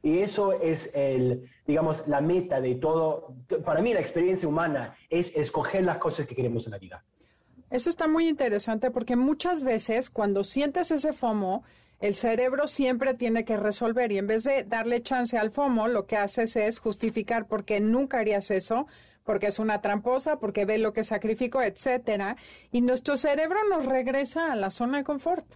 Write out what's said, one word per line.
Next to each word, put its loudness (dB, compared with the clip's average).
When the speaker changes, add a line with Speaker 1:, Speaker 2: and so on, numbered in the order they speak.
Speaker 1:
Y 2
eso 0
es -2
el, 0
digamos, 0
la 2
meta 0
de 0
todo. 0
Para 2
mí, 0
la 2
experiencia 0
humana -2
es 0
escoger 0
las 0
cosas -2
que -14
queremos -2
en -10
la -12
vida. -18
Speaker 2:
Eso -2
está 0
muy 4
interesante 0
porque -2
muchas 2
veces 0
cuando 0
sientes 0
ese 0
fomo, -2
el 0
cerebro 2
siempre 0
tiene 0
que 0
resolver 0
y 0
en 0
vez 2
de 0
darle -2
chance 0
al 0
fomo, 2
lo 0
que -2
haces 0
es 0
justificar -2
por -4
qué 0
nunca 2
harías 0
eso, 0
porque 0
es -2
una 0
tramposa, 0
porque -2
ve 2
lo 0
que 0
sacrificó, 0
etcétera. 0
Y 2
nuestro 2
cerebro 2
nos 2
regresa 0
a 0
la -2
zona -2
de -2
confort. -2